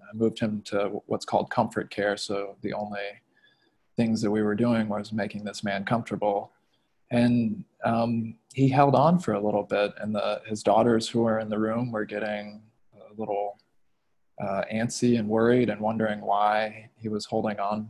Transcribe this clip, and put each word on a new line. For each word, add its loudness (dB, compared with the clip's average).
moved 0
him -4
to -4
what's -4
called 0
comfort -2
care. -2
So -6
the -6
only -8
things 2
that 0
we 2
were 0
doing 2
was -6
making -4
this -6
man -2
comfortable. -2
And, 2
um, 0
he 4
held 6
on 6
for -2
a -2
little 0
bit, 0
and -6
the, -2
his -6
daughters 4
who 0
were 2
in -6
the -2
room -2
were -4
getting -6
a -18
little, -4
uh, -2
antsy 2
and -2
worried 4
and -4
wondering -2
why 0
he -10
was -4
holding -2
on -4